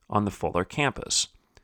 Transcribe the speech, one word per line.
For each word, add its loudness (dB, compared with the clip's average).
on 2
the 0
Fuller 0
campus. -2